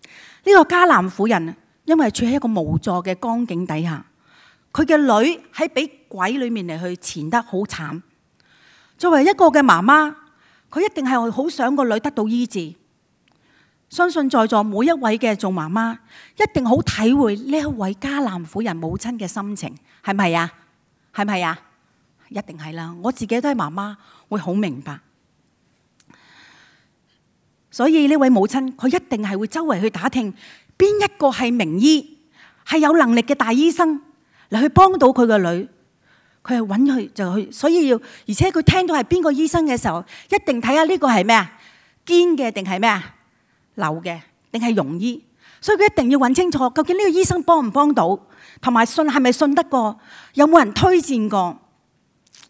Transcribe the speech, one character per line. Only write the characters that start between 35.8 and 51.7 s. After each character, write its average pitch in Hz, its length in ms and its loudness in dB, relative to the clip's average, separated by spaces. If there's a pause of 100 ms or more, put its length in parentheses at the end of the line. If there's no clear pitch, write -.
佢 247 140 -4
係 226 80 -4
搵 202 160 -2 (120)
佢 247 200 -6
就 185 220 -4
去， 202 160 -4
所 277 180 -2
以 330 180 2
要， 247 100 4
而 - 360 -12
且 359 160 0
佢 359 120 -2
聽 370 260 0
到 330 80 -2
係 262 80 0
邊 349 180 0
個 311 100 0
醫 285 140 0
生 330 200 0
嘅 247 140 -2
時 220 100 -4
候， 170 140 -6 (260)
一 415 160 0
定 247 160 -2
睇 226 140 0
下 311 100 4
呢 359 120 0
個 277 100 0
係 208 180 2
咩 226 100 4
啊？ 190 240 -2 (460)
堅 349 320 4
嘅 247 140 -4
定 202 120 -8
係 185 160 -4
咩 226 100 2
啊？ 190 260 -4 (600)
流 185 100 -4 (160)
嘅 170 180 -12 (320)
定 226 100 -6
係 233 120 0
庸 160 240 -2
醫？ 240 260 -6 (360)
所 415 160 0
以 - 20 2
佢 415 140 2
一 - 40 -10
定 254 160 2
要 285 80 4
搵 254 140 2
清 359 160 0
楚， 294 100 -2 (100)
究 277 140 -2
竟 359 140 -2
呢 415 60 -2
個 392 60 2
醫 349 160 2
生 349 180 -2
幫 330 160 4
唔 240 100 -2
幫 294 240 2
到， 190 240 0 (440)
同 254 100 -2
埋 233 140 4
信 311 200 -2
係 285 140 0
咪 254 120 4
信 277 220 0
得 339 120 2
過， 226 340 -2 (360)
有 285 120 4
冇 320 120 8
人 208 140 2
推 370 280 2
薦 240 260 -2
過？ 185 320 -2 (920)